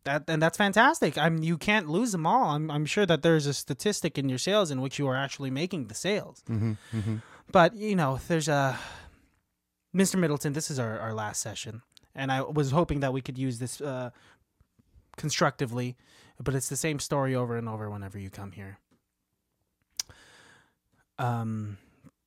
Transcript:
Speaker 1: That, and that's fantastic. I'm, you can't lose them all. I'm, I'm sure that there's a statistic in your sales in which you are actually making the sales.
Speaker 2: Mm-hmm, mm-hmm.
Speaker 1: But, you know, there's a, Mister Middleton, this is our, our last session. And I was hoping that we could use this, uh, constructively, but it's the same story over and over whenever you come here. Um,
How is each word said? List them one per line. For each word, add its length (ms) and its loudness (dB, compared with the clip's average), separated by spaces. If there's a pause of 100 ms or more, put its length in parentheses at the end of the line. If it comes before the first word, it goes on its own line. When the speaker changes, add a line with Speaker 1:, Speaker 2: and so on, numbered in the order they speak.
Speaker 1:
That, 240 -2
and 140 2
that's 160 4
fantastic. 600 4
I'm, 240 4
you 160 2
can't 300 0
lose 240 0
them 160 0
all. 240 4
I'm, 180 0
I'm 160 0
sure 200 2
that 160 4
there's 260 6
a 60 0
statistic 640 -4
in 100 0
your 120 0
sales 320 2
in 100 -2
which 180 -4
you 80 0
are 80 0
actually 360 -4
making 360 -4
the 80 -12
sales. 540 -4
Speaker 2:
Mm-hmm, 240 0 (240)
mm-hmm. 180 -2 (360)
Speaker 1:
But, 240 6
you 200 -2
know, 320 2
there's 220 0
a, 280 2 (1160)
Mister 240 2
Middleton, 360 0
this 160 -4
is 100 -4
our, 200 -4
our 140 -6
last 280 -6
session. 400 -10 (320)
And 180 -4
I 100 0
was 300 0
hoping 300 2
that 120 0
we 80 -2
could 160 -8
use 220 -2
this, 220 -8
uh, 280 -6 (1080)
constructively, 800 -2 (440)
but 140 -2
it's 140 -2
the 80 -6
same 200 -2
story 380 0
over 220 -2
and 100 -4
over 220 -6
whenever 280 -10
you 120 -8
come 240 -14
here. 240 -16 (2500)
Um, 600 -4 (500)